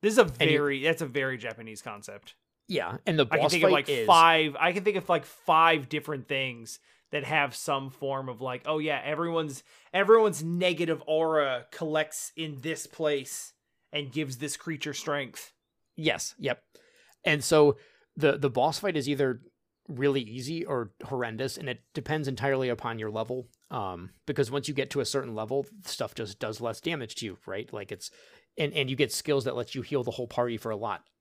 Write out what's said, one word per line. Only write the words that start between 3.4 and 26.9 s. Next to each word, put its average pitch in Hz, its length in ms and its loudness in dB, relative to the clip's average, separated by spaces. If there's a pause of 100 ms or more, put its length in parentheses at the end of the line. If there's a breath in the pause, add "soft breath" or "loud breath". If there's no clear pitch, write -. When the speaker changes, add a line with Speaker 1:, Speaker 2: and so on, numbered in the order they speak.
Speaker 2:
boss 151 80 4
Speaker 1:
think 170 120 2
of, - 40 8
Speaker 2:
fight - 40 8
Speaker 1:
like, 143 160 2
Speaker 2:
is 123 180 2
Speaker 1:
five, 165 520 8
I 175 140 2
can 190 120 -4
think 202 120 2
of, - 120 -4
like, 165 160 2
five 160 640 4
different 147 400 -6
things 127 520 -6 (320 soft breath)
that 143 120 -2
have 143 300 2
some 135 360 -4
form 135 380 -6
of, 117 120 -10
like, 127 260 -6
oh 156 120 0
yeah, 151 260 0
everyone's, 156 580 -2 (320 soft breath)
everyone's 196 480 6
negative 170 640 0
aura 151 680 2
collects 156 640 -4
in 156 240 -8
this 156 260 -6
place - 680 -4 (400)
and 143 200 -6
gives 139 260 -4
this 143 180 -6
creature 151 360 -8
strength. 143 600 -6 (440)
Speaker 2:
Yes, - 420 -2
yep. 123 240 -4 (640 soft breath)
And 151 180 2
so 147 340 6 (400 soft breath)
the, 143 200 4
the 139 140 2
boss 131 300 2
fight 190 160 0
is 135 120 -2
either 135 320 0 (480)
really 139 320 2
easy 127 440 -6
or 120 260 -4 (140)
horrendous, 123 520 -4
and 139 120 -8
it 120 120 -6 (140)
depends 147 320 -4
entirely 135 420 0
upon 113 300 -4
your 110 120 -6
level. 113 380 -6 (220)
Um, 95 400 -8 (160)
because 131 240 0
once 139 180 -4
you 147 60 -6
get 135 160 -4
to 143 100 -2
a 123 40 -2
certain 127 320 -4
level, 127 300 -4 (180)
stuff - 320 -8
just 104 240 -10
does 110 200 -6
less 113 200 -6
damage 147 360 -6